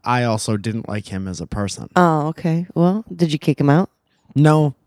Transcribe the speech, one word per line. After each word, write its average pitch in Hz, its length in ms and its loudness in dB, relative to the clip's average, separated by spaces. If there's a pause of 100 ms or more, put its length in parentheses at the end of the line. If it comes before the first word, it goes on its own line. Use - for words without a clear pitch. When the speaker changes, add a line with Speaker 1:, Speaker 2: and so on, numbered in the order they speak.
Speaker 1:
I 123 220 0
also 110 320 -2
didn't 107 320 -6
like 104 180 -8
him 95 200 -8
as 87 140 -8
a 85 60 -8
person. 101 480 -6
Speaker 2:
Oh, 160 320 2
okay. 165 480 -4
Well, 185 380 0
did 170 180 0
you 151 80 -2
kick - 200 -2
him 143 100 2
out? 170 200 2 (460)
Speaker 1:
No. 151 400 4 (120)